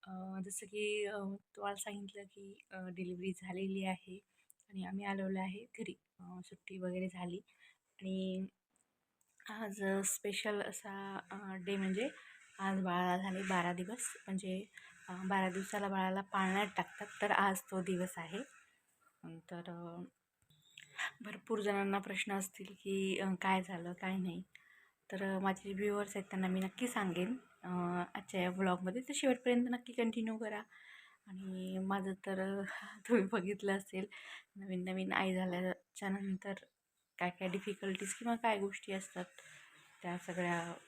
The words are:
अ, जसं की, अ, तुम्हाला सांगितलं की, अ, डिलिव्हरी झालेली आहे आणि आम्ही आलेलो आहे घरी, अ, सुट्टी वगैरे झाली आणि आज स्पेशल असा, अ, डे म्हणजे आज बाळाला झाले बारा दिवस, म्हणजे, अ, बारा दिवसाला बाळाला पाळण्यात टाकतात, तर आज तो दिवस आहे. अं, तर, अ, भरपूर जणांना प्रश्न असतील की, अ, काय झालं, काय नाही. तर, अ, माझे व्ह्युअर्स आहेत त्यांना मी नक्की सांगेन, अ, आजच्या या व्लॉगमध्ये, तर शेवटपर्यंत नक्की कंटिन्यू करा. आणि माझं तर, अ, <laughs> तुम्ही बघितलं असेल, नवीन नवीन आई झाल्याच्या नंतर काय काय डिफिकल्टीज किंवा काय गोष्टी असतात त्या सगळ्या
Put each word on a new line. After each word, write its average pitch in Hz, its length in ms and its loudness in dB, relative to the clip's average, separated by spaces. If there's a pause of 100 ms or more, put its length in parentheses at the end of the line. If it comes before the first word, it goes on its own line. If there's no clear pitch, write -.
अ, 190 380 -6
जसं 202 220 -6
की, 208 400 0
अ, 208 120 -2 (380)
तुम्हाला 202 200 -2
सांगितलं 202 460 -8
की, 196 400 -16 (100)
अ, 190 40 -10
डिलिव्हरी 185 560 -4
झालेली 190 520 -2
आहे 190 360 -2 (500)
आणि 190 140 -4
आम्ही 190 200 -2
आलेलो 196 360 0
आहे 190 240 -4 (140)
घरी, - 160 -4 (260)
अ, 180 240 -12
सुट्टी 190 340 -14
वगैरे 185 300 0
झाली 180 320 -4 (640)
आणि 190 440 0 (1040)
आज 208 340 -4 (200)
स्पेशल 202 580 0
असा, 196 580 -6 (100)
अ, 196 240 -8
डे 190 220 -2
म्हणजे 196 320 2 (500)
आज 196 240 2
बाळाला 180 400 4
झाले 190 200 -2
बारा 180 300 4
दिवस, 180 440 -4 (100)
म्हणजे, 190 380 -2 (440)
अ, 185 40 -8
बारा 190 380 4
दिवसाला 196 380 0
बाळाला 190 320 2
पाळण्यात 196 460 4 (100)
टाकतात, - 300 -2 (160)
तर 208 80 4
आज 196 300 6
तो 190 220 -2
दिवस 180 340 2
आहे. 165 220 -4 (840)
अं, 165 140 -12
तर, 170 320 -10
अ, 170 320 -8 (1160)
भरपूर 208 400 -2
जणांना 196 380 4
प्रश्न 196 340 -2
असतील 190 340 -2 (140)
की, 196 380 2
अ, 190 220 2
काय 190 220 4
झालं, 175 300 -6
काय 190 240 -2
नाही. 180 260 0 (720)
तर, 196 100 -2
अ, 196 160 2
माझे 190 340 0
व्ह्युअर्स 202 440 0
आहेत 190 140 -2
त्यांना 190 180 2
मी 185 120 4
नक्की 190 280 0
सांगेन, 196 480 2 (260)
अ, 175 60 -8 (460)
आजच्या 196 260 -2
या 180 100 4
व्लॉगमध्ये, 185 520 2
तर 285 120 -6
शेवटपर्यंत 247 560 4
नक्की 240 220 -2
कंटिन्यू 226 440 2
करा. 214 260 -4 (640)
आणि 185 520 -4
माझं 190 340 2
तर, 190 480 0
अ, - 20 -2
<laughs> - 460 -8
तुम्ही 226 240 8
बघितलं 196 440 2
असेल, 196 300 -4 (500)
नवीन 185 280 -2
नवीन 185 280 0
आई 190 220 4
झाल्याच्या 185 760 0
नंतर 196 460 -2 (640)
काय 180 120 2
काय 185 180 -4
डिफिकल्टीज 196 680 -2
किंवा 233 220 0
काय 226 220 4
गोष्टी 196 340 -4
असतात 190 320 -4 (800)
त्या 180 160 -4
सगळ्या 175 560 0 (140)